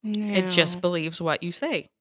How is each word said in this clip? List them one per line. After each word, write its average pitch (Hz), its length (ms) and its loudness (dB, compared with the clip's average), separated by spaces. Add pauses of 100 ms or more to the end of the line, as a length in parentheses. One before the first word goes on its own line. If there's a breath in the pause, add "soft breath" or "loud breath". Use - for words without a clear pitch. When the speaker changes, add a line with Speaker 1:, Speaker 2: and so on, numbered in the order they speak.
Speaker 1:
It 208 480 0
just 175 260 4
Speaker 2:
No. 180 40 -10
Speaker 1:
believes 165 400 -2
what 165 220 0
you 175 100 -6
say. 277 380 -4 (100)